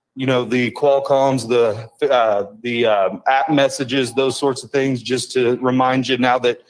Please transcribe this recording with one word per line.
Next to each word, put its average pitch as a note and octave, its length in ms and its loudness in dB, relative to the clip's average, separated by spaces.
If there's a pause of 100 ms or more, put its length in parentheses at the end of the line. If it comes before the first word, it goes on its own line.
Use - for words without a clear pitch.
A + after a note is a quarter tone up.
(160)
you C3 100 -6
know, B2 200 0
the A#2+ 260 0
Qualcomms, C3+ 760 0
the, A#2 640 0
uh, G#2+ 360 2 (140)
the, A#2 260 0
um, G2 400 0
app C#3 240 2
messages, C3+ 640 0
those C3+ 200 0
sorts C3+ 280 -2
of A#2+ 80 -16
things, C3+ 320 -2
just B2 300 -4
to B2 240 0
remind B2+ 500 0
you C3 100 0
now B2 220 0
that A#2+ 300 -2